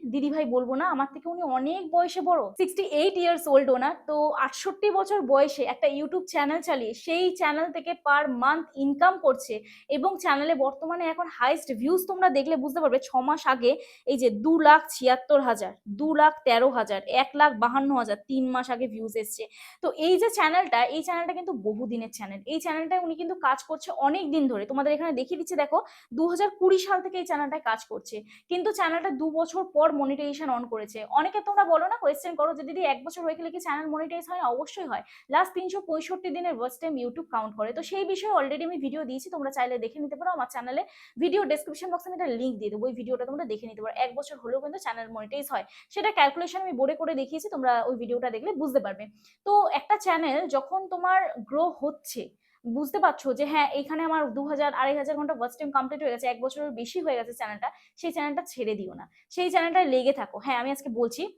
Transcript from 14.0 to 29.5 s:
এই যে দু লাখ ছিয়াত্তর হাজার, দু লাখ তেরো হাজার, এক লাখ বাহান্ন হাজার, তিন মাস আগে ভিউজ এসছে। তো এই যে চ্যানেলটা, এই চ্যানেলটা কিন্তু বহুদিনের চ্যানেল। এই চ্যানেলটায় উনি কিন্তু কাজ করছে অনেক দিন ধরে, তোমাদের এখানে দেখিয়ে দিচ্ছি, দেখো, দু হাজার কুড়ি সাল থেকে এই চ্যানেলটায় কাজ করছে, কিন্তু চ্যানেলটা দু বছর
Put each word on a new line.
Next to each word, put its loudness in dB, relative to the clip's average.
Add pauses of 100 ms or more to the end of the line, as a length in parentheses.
এই 0
যে 6 (160)
দু 4 (140)
লাখ 10 (140)
ছিয়াত্তর 4
হাজার, -2 (280)
দু 0 (120)
লাখ 8 (140)
তেরো 6 (100)
হাজার, -2 (220)
এক -2 (100)
লাখ 10 (120)
বাহান্ন 2 (100)
হাজার, -2 (120)
তিন 0 (100)
মাস -2
আগে -2
ভিউজ -8
এসছে। -8 (380)
তো 2 (180)
এই 8
যে 4 (100)
চ্যানেলটা, 4 (160)
এই -2
চ্যানেলটা -2
কিন্তু -6 (140)
বহুদিনের -4
চ্যানেল। -10 (120)
এই -2
চ্যানেলটায় -2
উনি -4
কিন্তু -4 (120)
কাজ 2 (100)
করছে -8 (180)
অনেক 0 (100)
দিন 4
ধরে, -2
তোমাদের 0
এখানে -2
দেখিয়ে -4
দিচ্ছি, -4
দেখো, 2 (400)
দু 4
হাজার 2 (100)
কুড়ি 6
সাল 2
থেকে -6
এই -8
চ্যানেলটায় -2
কাজ -2 (100)
করছে, -10 (340)
কিন্তু 0 (100)
চ্যানেলটা 0 (100)
দু 0 (120)
বছর -2 (120)